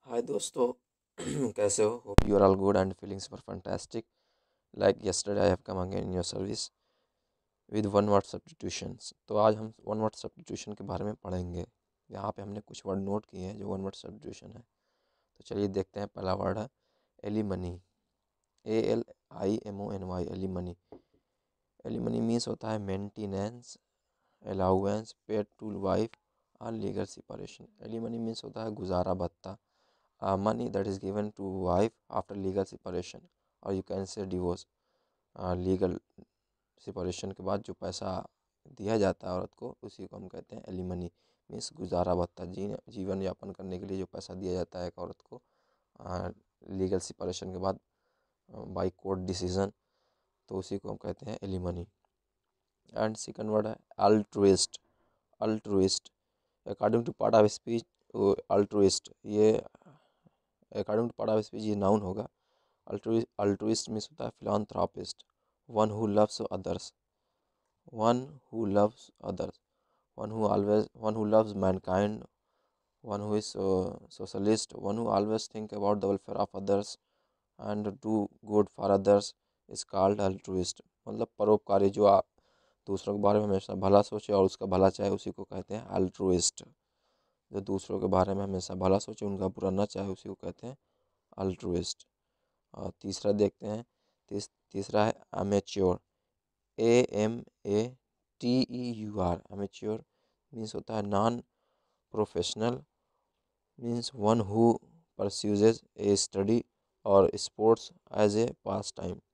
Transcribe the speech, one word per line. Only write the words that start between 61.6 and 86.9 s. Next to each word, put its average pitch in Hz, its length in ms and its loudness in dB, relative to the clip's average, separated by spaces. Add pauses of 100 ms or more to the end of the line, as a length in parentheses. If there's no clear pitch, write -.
ये 107 140 0
नाउन 101 260 4
होगा। 101 280 -6 (640)
Altruist, 110 360 0 (140)
altruist 107 480 0
मीन्स 110 220 -8
होता 151 140 -10
है 117 60 -6
philanthropist, 104 840 -4 (560)
one 107 180 2
who 107 180 -2
loves 107 440 2
others, 92 420 -6 (1000)
one 117 280 2
who 127 440 -8
loves 104 440 2 (200)
others, - 240 -6 (640)
one 107 100 -6
who 110 140 -2
always, 101 400 4
one 107 320 -4
who 107 160 0
loves 107 260 6
mankind, 95 680 0 (800)
one 104 160 -4
who 104 200 0
is, - 140 -10
uh, 95 460 0 (200)
socialist, 101 580 0
one 101 180 -4
who 117 100 -4
always 107 440 0
think 107 160 -10
about 101 340 0
the 98 60 0
welfare 101 380 -2
of 98 180 -10
others 101 340 0 (640)
and 104 240 -4
do 104 420 -2 (240)
good 104 160 6
for 98 320 0
others 101 340 6 (380)
is - 120 -12 (120)
called 98 240 4
altruist। 95 600 -2 (260)
मतलब 110 200 -4 (120)
परोपकारी, 104 500 6
जो 101 160 2
आप 98 200 8 (600)
दूसरों 101 280 -4
के 101 60 -4
बारे 104 180 6
में 104 60 0
हमेशा 101 280 -2
भला 98 280 6
सोचे 104 320 -2
और 98 100 6
उसका 98 220 0
भला 95 240 6
चाहे, 98 200 -2
उसी 98 220 -4
को 101 120 -12
कहते 95 320 -10
हैं 101 140 -10
altruist। 92 800 0 (840)